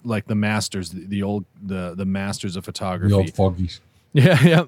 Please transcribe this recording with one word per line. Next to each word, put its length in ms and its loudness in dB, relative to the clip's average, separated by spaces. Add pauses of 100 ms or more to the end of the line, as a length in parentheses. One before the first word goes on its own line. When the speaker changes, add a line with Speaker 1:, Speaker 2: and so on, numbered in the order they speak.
Speaker 1:
like, 240 -6
the 80 -2
masters, 540 -2
the, 160 -14
the 180 -4
old, 220 -4 (160)
the, 340 -8
the 100 -6
masters 500 -4
of 100 -10
photography. 460 -2
Speaker 2:
The 60 4
old 160 0
fogies. 520 -2
Speaker 1:
<laughs> 40 -20 (260)
Yeah, 300 6
yeah. 220 6